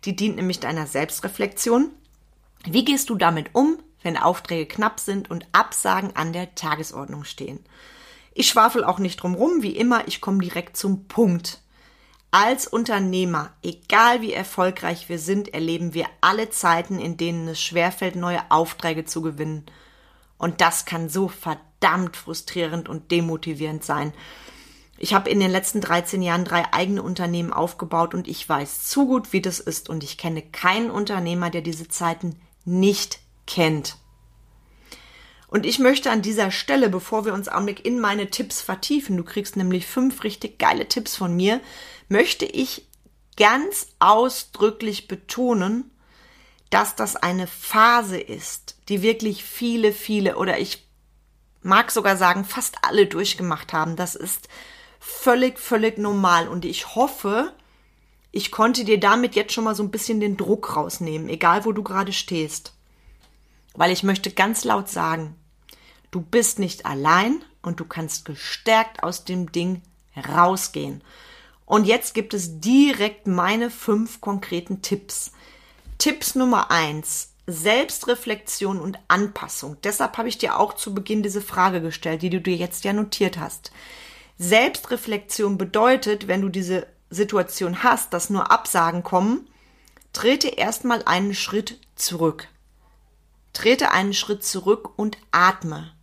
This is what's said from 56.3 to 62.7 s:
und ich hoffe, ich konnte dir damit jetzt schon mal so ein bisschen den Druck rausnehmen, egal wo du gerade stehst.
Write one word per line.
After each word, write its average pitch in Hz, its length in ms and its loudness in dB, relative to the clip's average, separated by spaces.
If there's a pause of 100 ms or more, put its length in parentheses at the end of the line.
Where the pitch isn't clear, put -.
und 175 160 -6
ich 180 300 -6
hoffe, 240 580 0 (800)
ich - 200 -4
konnte 240 340 2
dir 208 140 4
damit 233 340 4
jetzt 214 180 0
schon 226 120 -2
mal 220 100 0
so 208 80 -4
ein 202 80 -2
bisschen 220 300 -2
den 208 180 0
Druck 202 380 -2
rausnehmen, 160 520 -4
egal 175 380 2
wo 226 60 0
du 208 100 -2
gerade 190 320 -2
stehst. - 600 -6 (1000)